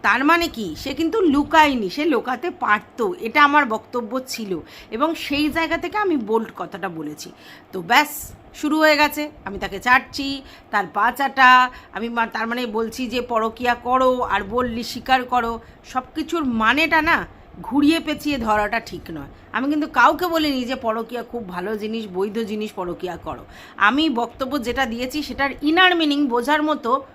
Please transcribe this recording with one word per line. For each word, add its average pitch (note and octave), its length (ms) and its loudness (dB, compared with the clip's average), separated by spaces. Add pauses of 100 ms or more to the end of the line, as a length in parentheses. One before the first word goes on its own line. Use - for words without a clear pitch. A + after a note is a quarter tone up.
তার A#3 180 4
মানে E4+ 240 4
কি, G#3 300 -6
সে C#4+ 160 -6
কিন্তু E4 260 0
লুকায়নি, C#4+ 680 4
সে D4 140 -4
লুকাতে C4 460 0
পারতো, G#3 720 -2
এটা C#4+ 240 4
আমার C#4+ 220 4
বক্তব্য A3+ 640 -4
ছিল F#3+ 320 -6 (300)
এবং D4 240 -2
সেই D4 360 -2
জায়গা E4 280 -2
থেকে F4 200 -6
আমি F#4+ 180 0
বোল্ড A3 400 0
কথাটা F#3 320 -8
বলেছি। D3+ 440 -10 (400)
তো F#3 100 -8
ব্যাস, B3+ 500 2 (220)
শুরু D4+ 240 -2
হয়ে D#4 180 6
গেছে, D4 340 0 (140)
আমি G3 140 -10
তাকে F#3+ 220 -8
চাটছি, C4 640 0 (280)
তার G3+ 140 0 (100)
পা A3 220 2
চাটা, B3+ 540 8 (220)
আমি A3+ 160 -6
মা-, A#3 240 0
তার A3+ 140 -4
মানে A#3+ 200 -4
বলছি A3+ 400 -4
যে A#3 140 -2
পরকীয়া A#3+ 540 0
করো, B3+ 460 2
আর G3+ 240 -2
বললি A#3 400 -4
স্বীকার B3+ 400 0
করো। A#3 360 -2 (240)
সব - 180 -6 (120)
কিছুর D#4+ 300 -4
মানেটা C4 580 2
না D4+ 240 2 (360)
ঘুরিয়ে D4 380 4
পেঁচিয়ে D4 380 -4
ধরাটা G#3+ 420 0
ঠিক G3 300 -12
নয়। D3 180 -12 (240)
আমি C4 180 -2
কিন্তু D4+ 160 0
কাউকে D4+ 400 4
বলিনি D4+ 380 0
যে B3 100 -4
পরকীয়া A#3 480 -4
খুব A#3 260 -10
ভালো F3+ 280 -6
জিনিস, G#3+ 380 -6
বৈধ G3+ 240 -2
জিনিস, G#3+ 340 -4
পরকীয়া F3 440 -6
করো। D3 280 -12 (320)
আমি C#4 340 4
বক্তব্য B3 520 -4
যেটা B3 240 -2
দিয়েছি B3+ 360 -4
সেটার C4+ 280 -4 (120)
ইনার F4 340 2
মিনিং D4 300 0
বোঝার B3 360 0
মতো C#4 400 -2 (120)